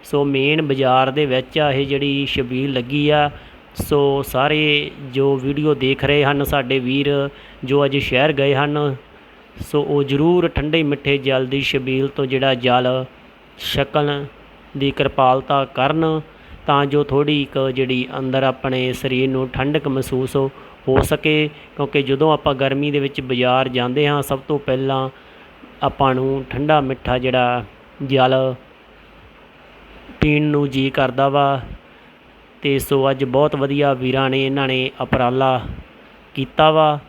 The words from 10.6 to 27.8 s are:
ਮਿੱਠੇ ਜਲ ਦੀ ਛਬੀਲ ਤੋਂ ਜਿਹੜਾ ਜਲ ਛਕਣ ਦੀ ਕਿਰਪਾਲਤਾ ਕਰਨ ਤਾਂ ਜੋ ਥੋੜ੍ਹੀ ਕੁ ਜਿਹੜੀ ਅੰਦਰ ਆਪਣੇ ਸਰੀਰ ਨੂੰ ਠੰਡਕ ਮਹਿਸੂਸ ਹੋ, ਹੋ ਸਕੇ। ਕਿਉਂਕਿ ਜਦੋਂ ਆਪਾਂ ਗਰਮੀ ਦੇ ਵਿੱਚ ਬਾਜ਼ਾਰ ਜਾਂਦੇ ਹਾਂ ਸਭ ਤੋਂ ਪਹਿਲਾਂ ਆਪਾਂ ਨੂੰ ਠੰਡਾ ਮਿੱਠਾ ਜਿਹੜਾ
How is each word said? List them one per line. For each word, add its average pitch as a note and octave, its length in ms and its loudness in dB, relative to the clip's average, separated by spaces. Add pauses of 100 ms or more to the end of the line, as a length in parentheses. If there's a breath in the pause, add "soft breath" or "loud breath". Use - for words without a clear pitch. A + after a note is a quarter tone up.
ਮਿੱਠੇ C#3+ 340 0
ਜਲ C3 280 0
ਦੀ C#3 160 -2
ਛਬੀਲ C3 460 -2
ਤੋਂ C#3 180 -4
ਜਿਹੜਾ C3 280 2
ਜਲ B2+ 520 0 (680)
ਛਕਣ C#3+ 520 -2 (520)
ਦੀ C#3 140 0
ਕਿਰਪਾਲਤਾ C3+ 760 2
ਕਰਨ D#3 560 0 (460 loud breath)
ਤਾਂ C#3+ 180 4
ਜੋ C#3+ 180 0
ਥੋੜ੍ਹੀ C#3+ 420 0
ਕੁ C3+ 260 -2
ਜਿਹੜੀ B2+ 360 -2 (120)
ਅੰਦਰ C3 240 0
ਆਪਣੇ B2+ 500 -2
ਸਰੀਰ C3 360 -2
ਨੂੰ C3 200 -2
ਠੰਡਕ D3 380 -2
ਮਹਿਸੂਸ C3 480 -4
ਹੋ, C3+ 160 0 (360 loud breath)
ਹੋ C3+ 140 2
ਸਕੇ। D3+ 480 0 (260 loud breath)
ਕਿਉਂਕਿ C#3+ 260 0
ਜਦੋਂ C#3 320 2
ਆਪਾਂ D3 220 0
ਗਰਮੀ C3+ 360 -2
ਦੇ C#3+ 80 0
ਵਿੱਚ C#3 220 -4
ਬਾਜ਼ਾਰ B2+ 480 0
ਜਾਂਦੇ B2+ 380 0
ਹਾਂ D3 140 0
ਸਭ C3+ 260 -4
ਤੋਂ D3 120 -2
ਪਹਿਲਾਂ C3+ 500 -2 (720 loud breath)
ਆਪਾਂ C3+ 320 0
ਨੂੰ C3+ 340 -2
ਠੰਡਾ D3 320 2
ਮਿੱਠਾ B2+ 360 -4
ਜਿਹੜਾ B2 460 0 (400)